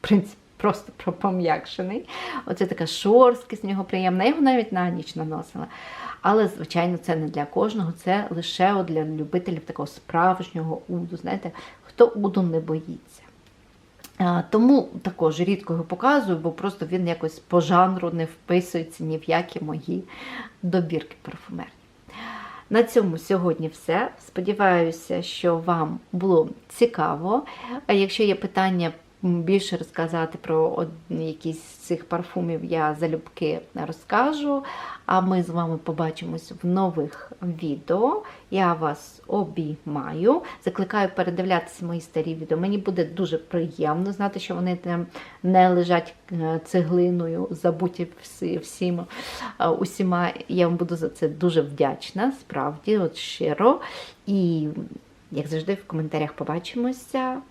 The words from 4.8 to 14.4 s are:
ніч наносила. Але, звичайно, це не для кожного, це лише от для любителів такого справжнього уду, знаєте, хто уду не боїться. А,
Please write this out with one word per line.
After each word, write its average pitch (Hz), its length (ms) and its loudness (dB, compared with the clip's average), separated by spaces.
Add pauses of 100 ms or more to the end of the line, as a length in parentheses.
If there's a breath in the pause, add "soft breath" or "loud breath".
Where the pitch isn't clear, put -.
ніч 170 260 -8
наносила. 156 500 -8 (560 loud breath)
Але, 208 260 4
звичайно, 170 480 -2
це 165 200 -2
не 156 120 -2
для 147 160 -4
кожного, 202 480 0
це 190 380 0
лише 180 440 2
от 190 120 0
для 160 180 0
любителів 156 560 -4
такого - 260 -8
справжнього 170 1000 -2
уду, 175 280 -6
знаєте, 185 340 -6 (320 loud breath)
хто - 240 6
уду 202 360 0
не 160 180 2
боїться. 160 640 -8 (960)
А, 175 320 2